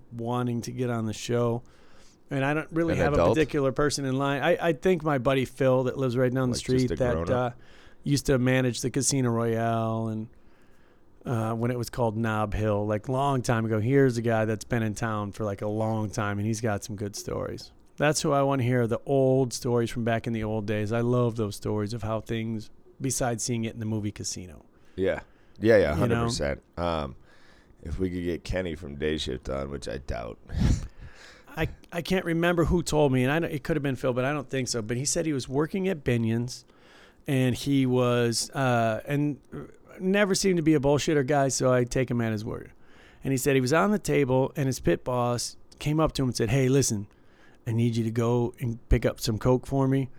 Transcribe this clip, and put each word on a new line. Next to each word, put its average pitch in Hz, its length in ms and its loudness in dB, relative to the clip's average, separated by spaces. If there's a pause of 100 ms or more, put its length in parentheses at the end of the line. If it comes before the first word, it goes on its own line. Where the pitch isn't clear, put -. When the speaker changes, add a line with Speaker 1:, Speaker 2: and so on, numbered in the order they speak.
(120)
Speaker 1:
wanting 120 500 -2
to 127 100 -8
get 123 180 -4
on 113 160 -2
the 107 60 -2
show. 120 500 0 (680)
And 135 140 -2
I 143 100 0
don't 156 180 -4
really 165 220 0
Speaker 2:
An - 60 0
Speaker 1:
have 143 140 2
Speaker 2:
adult? 87 160 6
Speaker 1:
a 117 40 4
particular 143 380 2
person 147 320 0
in 131 120 -2
line. 139 260 0
I, 165 140 4 (120)
I 170 40 4
think 170 320 0
my 147 140 0
buddy 135 260 2
Phil 131 400 2
that 127 140 -2
lives 127 180 0
right 127 160 2
down 131 180 0
the 113 60 0
Speaker 2:
Like, - 80 -6
just - 0 -
Speaker 1:
street 127 280 2
Speaker 2:
a - 40 -2
Speaker 1:
that, 123 180 2
Speaker 2:
grown-up? 120 380 0
Speaker 1:
uh, - 40 -16 (480)
used 143 220 0
to 135 120 4
manage 127 420 2
the 127 100 -4
Casino 131 400 0
Royale 113 800 0
and, 110 200 -6 (960)
uh, 113 260 -2
when 117 180 -2
it 123 80 -4
was 117 120 -6
called 113 260 -2
Nob 107 380 -2
Hill, 104 320 0
like, 107 220 -2
long 135 340 0
time 113 240 2
ago. 110 140 0
Here's 131 360 4
a 117 60 -2
guy 110 220 2
that's 110 200 -2
been 117 180 -2
in 107 120 -2
town 104 380 -4
for, 110 120 -6
like, 101 180 -4
a 107 60 -2
long 110 420 -2
time, 101 280 -2
and 104 80 -2
he's 110 140 -2
got 107 240 -2
some 104 120 -10
good 101 180 -6
stories. - 560 -8 (280)
That's 147 240 2
who 156 100 0
I 139 100 2
wanna 139 200 2
hear, 123 240 2
the 110 180 -2
old 131 480 2
stories 120 380 0
from 120 140 -4
back 113 220 0
in 120 60 -2
the 110 100 -2
old 107 240 -2
days. 107 260 0
I 117 100 0
love 120 340 2
those 107 180 -2
stories 107 380 -4
of 110 100 -8
how 110 180 -4
things, 110 500 -6 (300)
besides 127 440 -2
seeing 117 200 -2
it 113 100 -4
in - 60 -14
the 110 60 -6
movie 107 240 -2
Casino. 92 540 -10 (320)
Speaker 2:
Yeah. 92 240 0 (400)
Yeah, 107 160 8
yeah, 98 40 10
Speaker 1:
You 82 280 4
know? 117 80 0
Speaker 2:
hundred 117 80 0
percent. 71 380 -2 (160)
Um, 80 360 -2 (680)
if 78 160 -6
we 92 120 0
could 90 140 -4
get 85 180 -4
Kenny 90 320 -4
from 71 220 -12
Day 78 220 -2
Shift 64 320 -8
on, 69 200 -6
which 69 160 -10
I 67 120 -6
doubt. 58 400 -10 (100)
<laughs> - 0 - (1080)
Speaker 1:
I, 160 120 0 (240)
I 170 80 -6
can't 185 240 0
remember 170 400 2
who 170 180 2
told 151 300 2
me, 127 120 4
and 131 60 2
I 156 80 0
don't, 170 140 -2
it 147 100 -6
could 165 140 -2
have 143 60 -4
been 139 140 -2
Phil, 127 180 0
but 123 100 0
I 139 80 0
don't 147 160 -6
think 131 200 -2
so. 117 120 -2
But 110 160 -4
he 131 80 -2
said 165 220 -2
he 156 80 -2
was 127 140 -6
working 160 380 -2
at 175 160 -4
Binion's, 117 640 0 (640)
and 127 260 2
he 139 300 2
was, 123 680 2
uh, 120 520 0
and 143 320 -2 (640)
never 190 340 2
seemed 185 220 2
to 170 60 0
be 156 120 4
a 143 60 4
bullshitter 143 460 2
guy, 139 220 2
so 131 240 2
I 123 120 4
take 127 260 -2
him 120 120 0
at 113 100 0
his 107 120 -4
word. - 280 -10 (500)
And 139 100 -2
he 135 40 2
said 139 180 2
he 135 60 4
was 127 140 2
on 190 160 4
the 208 80 2
table, 135 580 2
and 139 100 0
his 131 140 -2
pit - 240 0
boss 123 520 -2 (220)
came 151 220 0
up 151 140 2
to 139 80 -2
him 131 80 0
and 107 60 -4
said, 117 120 0
"Hey, 131 220 2
listen, 120 360 2 (600)
I 117 60 -4
need 117 240 2
you 117 80 0
to 113 60 -2
go 117 480 0
and 117 200 -6 (100)
pick 123 160 4
up - 160 -2
some 110 180 -2
Coke 127 280 2
for 135 200 0
me, 135 220 0 (100)